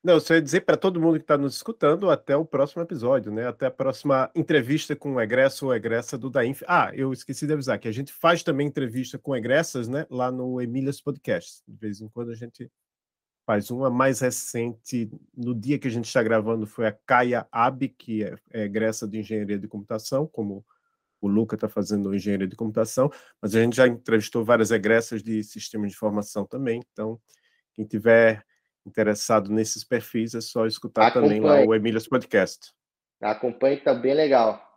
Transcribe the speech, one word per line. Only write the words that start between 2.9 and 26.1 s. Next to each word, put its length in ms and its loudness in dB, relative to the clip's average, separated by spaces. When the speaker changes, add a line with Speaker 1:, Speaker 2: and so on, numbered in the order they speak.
Speaker 1:
né? 160 -4
Até 180 -6
a 40 0
próxima 640 -2
entrevista 640 0
com 200 -8
o 60 -2
egresso 460 2
ou 80 0
egressa 420 -4
do 140 -8
dainf. 380 -2
Ah, 260 2
eu 180 -4
esqueci 360 -8
de 40 0
avisar 280 -4
que 80 -8
a 40 -4
gente 200 -8
faz 320 0
também 240 -2
entrevista 500 -6
com 160 -6
egressas, 540 -2
né? 200 -6
Lá 220 -4
no 320 -6
Emílias 380 -6
Podcast. 680 -8
De 100 -20
vez 240 -10
em 80 -16
quando 220 -10
a 60 -12
gente 340 -18
faz 280 -2
uma 180 -2
mais 300 0
recente. 880 -6
No 160 -6
dia 280 -2
que 80 -6
a 20 -2
gente 220 -6
tá 100 2
gravando 420 0
foi 220 -4
a 60 0
Caia 580 0
Ab, 380 0
que 340 -6
é, 140 -8
é 100 -4
egressa 440 -2
de 120 -8
engenharia 400 -4
de 80 -10
computação, 600 -6
como 360 -8
o 60 -4
Luca 300 2
tá 120 -4
fazendo 460 -2
engenharia 320 -2
de 80 -8
computação, 560 -2
mas 140 -2
a 40 6
gente 140 2
já 140 6
entrevistou 560 0
várias 260 4
egressas 540 0
de 180 -4
sistema 460 -8
de 40 -10
informação 540 -4